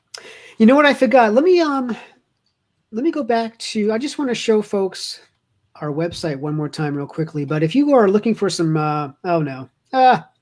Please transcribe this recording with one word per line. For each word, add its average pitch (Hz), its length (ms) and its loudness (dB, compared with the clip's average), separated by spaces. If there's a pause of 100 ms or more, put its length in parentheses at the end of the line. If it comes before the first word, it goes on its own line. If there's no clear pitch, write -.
(580)
You 220 80 6
know 269 100 8
what 294 100 6
I 269 80 4
forgot? 233 400 4
Let 269 80 4
me, 359 160 4
um, 269 380 -2 (960)
let 220 100 -6
me 330 80 0
go 302 140 -4
back 226 340 -2
to, 214 340 -2
I 220 60 -2
just 285 180 -8
wanna 254 180 -2
show 214 280 0
folks - 580 -6 (600)
our 151 80 -6
website 165 480 -6
one 151 180 -6
more 151 140 -4
time 147 260 -4
real 143 140 -6
quickly. 156 360 -6
But 151 200 -2
if 160 100 -2
you 285 180 2
are 226 160 6
looking 214 280 0
for 196 120 -2
some, 160 280 -2
uh, 151 340 -4 (140)
oh 170 180 0
no. 131 260 -8 (240)
Ah, 254 360 4 (140)